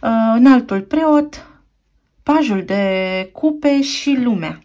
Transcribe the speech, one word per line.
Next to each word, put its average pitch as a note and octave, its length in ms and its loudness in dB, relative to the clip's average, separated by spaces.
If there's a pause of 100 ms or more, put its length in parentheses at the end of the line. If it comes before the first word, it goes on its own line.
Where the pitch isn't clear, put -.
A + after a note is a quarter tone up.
uh, A3+ 80 -4 (260)
înaltul B3 460 4
preot, D4+ 640 0 (760)
pajul B3+ 420 0
de F#3+ 680 -4
cupe D4 480 -2
și C#4 420 -4
lumea. E3+ 420 -4